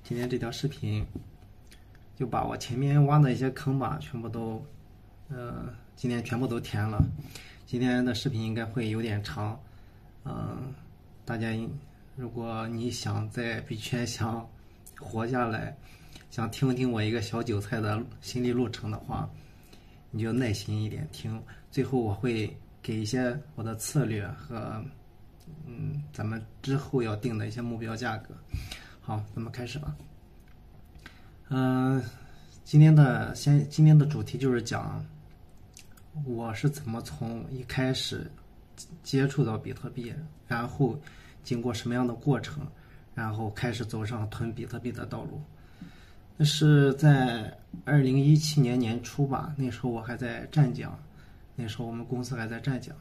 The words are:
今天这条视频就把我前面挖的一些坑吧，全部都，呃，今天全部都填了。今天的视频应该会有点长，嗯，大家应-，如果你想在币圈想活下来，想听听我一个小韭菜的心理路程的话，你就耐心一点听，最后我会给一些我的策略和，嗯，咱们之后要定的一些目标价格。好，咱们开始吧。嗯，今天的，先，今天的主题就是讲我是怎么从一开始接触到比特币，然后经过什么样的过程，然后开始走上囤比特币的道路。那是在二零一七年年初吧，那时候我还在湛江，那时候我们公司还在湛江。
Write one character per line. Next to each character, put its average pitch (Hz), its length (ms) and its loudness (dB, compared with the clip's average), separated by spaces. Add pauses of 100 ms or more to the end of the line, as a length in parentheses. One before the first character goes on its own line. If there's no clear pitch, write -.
今 120 140 -6
天 123 120 -2
这 123 80 0
条 117 140 -2
视 - 160 -4
频 107 400 -2 (1080)
就 127 100 -2
把 - 180 0
我 117 120 -4
前 117 200 -6
面 139 280 6
挖 143 120 6
的 143 140 8
一 120 60 2
些 131 140 2
坑 135 280 -2
吧， 120 220 -2
全 117 200 -8
部 117 60 -8
都， 113 340 -6 (680)
呃， 120 440 -10 (220)
今 123 160 -2
天 120 100 0
全 113 160 -4
部 127 80 2
都 117 140 0
填 104 260 -2
了。 104 160 2 (640)
今 120 140 -2
天 123 240 4
的 123 100 2
视 - 140 -2
频 110 140 -2
应 110 120 -2
该 113 120 -2
会 110 240 -2
有 110 120 -2
点 104 220 -2
长， 110 340 -4 (680)
嗯， 123 480 -6 (500)
大 117 140 -6
家 110 160 -2
应-， 113 120 -2 (520)
如 123 120 -6
果 113 380 -6
你 117 240 -2
想 107 380 -2
在 117 320 -4
币 - 160 -8
圈 120 280 -2
想 113 400 -4 (540)
活 113 260 -4
下 123 220 0
来， 110 260 -4 (560)
想 113 220 -4
听 127 240 2
听 127 160 2
我 113 100 0
一 107 80 2
个 113 120 0
小 117 200 -2
韭 117 160 0
菜 101 220 -2
的 107 240 0 (160)
心 - 240 -4
理 123 80 4
路 120 180 2
程 107 220 -6
的 107 80 -6
话， 104 300 -6 (800)
你 110 140 -4
就 113 80 0
耐 120 220 2
心 104 280 -2
一 107 60 -2
点 101 240 -6
听， 110 280 -8 (300)
最 135 140 0
后 131 160 2
我 110 140 0
会 110 420 -2 (260)
给 110 160 -4
一 110 60 -2
些 123 340 0 (180)
我 117 80 -6
的 113 120 -4
策 123 300 2
略 107 240 -2
和， 113 520 -8 (840)
嗯， 104 360 -6 (120)
咱 107 120 -6
们 113 160 -4 (200)
之 135 160 0
后 - 260 0
要 110 100 -2
定 110 240 -2
的 110 80 -2
一 107 60 -6
些 117 100 -8
目 117 160 -4
标 113 160 -6
价 110 240 -4
格。 - 160 -14 (680)
好， 110 200 -4 (140)
咱 120 60 -6
们 110 100 -6
开 123 160 -8
始 147 100 -8
吧。 147 180 -6 (1500)
嗯， 131 520 2 (640)
今 - 160 6
天 156 160 12
的， 123 400 6
先， 143 340 4
今 156 160 6
天 156 120 12
的 143 80 10
主 127 180 0
题 113 140 -6
就 131 140 2
是 120 100 2
讲 104 440 -4 (1200)
我 117 280 -4
是 147 160 2
怎 - 200 -8
么 117 120 -4
从 117 500 -8
一 127 120 -8
开 131 300 0
始 - 380 -6 (720)
接 135 240 2
触 143 180 2
到 110 120 -2
比 107 160 -8
特 - 160 -10
币， 117 240 -10 (340)
然 120 200 -4
后 127 320 0 (440)
经 120 180 -4
过 120 120 -2
什 107 140 -4
么 120 60 -2
样 123 140 2
的 120 60 -2
过 120 260 2
程， - 260 -8 (480)
然 110 180 -4
后 107 200 -4
开 120 220 -4
始 120 120 -4
走 110 200 -6
上 107 240 -4
囤 113 240 -4
比 113 120 -8
特 117 140 -8
币 123 100 -6
的 110 160 -8
道 113 180 -8
路。 - 180 -8 (1000)
那 156 60 8
是 147 500 8
在 127 560 6 (320)
二 147 140 4
零 135 220 6
一 147 160 8
七 151 260 4
年 123 160 4
年 120 240 0
初 - 240 -2
吧， 131 320 -4
那 131 140 -2
时 - 80 -10
候 127 100 -2
我 113 100 -4
还 113 160 -8
在 117 360 -6
湛 135 200 6
江， 98 240 -8 (600)
那 117 120 -6
时 104 120 -10
候 117 80 -6
我 113 40 -8
们 117 140 -8
公 123 180 -4
司 123 120 -6
还 113 100 -4
在 113 140 -6
湛 127 200 -2
江。 - 220 -14